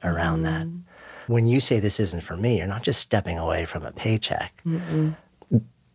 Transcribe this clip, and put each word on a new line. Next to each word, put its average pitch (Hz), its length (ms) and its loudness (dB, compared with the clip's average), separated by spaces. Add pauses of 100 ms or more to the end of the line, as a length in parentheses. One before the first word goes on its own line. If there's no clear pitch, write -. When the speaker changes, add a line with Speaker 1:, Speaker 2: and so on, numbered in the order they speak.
Speaker 1:
around 165 400 0
that. 160 240 -2
Speaker 2:
Mm-hmm. - 680 -8
Speaker 1:
When 117 140 6
you 123 120 6
say, 123 200 4
"This 101 200 0
isn't 85 240 -2
for 82 120 -10
me," 110 220 2
you're 87 100 0
not 104 160 -4
just - 160 2
stepping 95 380 0
away 82 280 0
from 80 200 -8
a - 60 -10
paycheck. - 720 -2
Speaker 2:
Mm-mm. 160 500 0 (800)